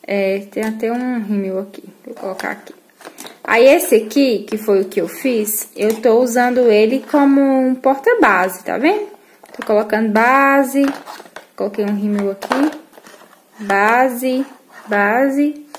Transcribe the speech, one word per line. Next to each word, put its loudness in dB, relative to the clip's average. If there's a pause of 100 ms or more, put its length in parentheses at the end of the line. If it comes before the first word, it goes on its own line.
É, -2
tem -6
até -4
um -4
rímel -4
aqui, -12 (180)
vou -16
colocar -8
aqui. -16 (680)
Aí 4
esse 4
aqui, 0
que -6
foi 0
o -4
que -4
eu -2
fiz, -4
eu -2
tô 4
usando 0 (100)
ele 2
como 4
um 2
porta-base, 0
tá -4
vendo? 0 (480)
Tô -14
colocando 0
base, 2 (760)
coloquei -4
um -2
rímel -2
aqui, -2 (800)
base, 0 (420)
base. 0 (160)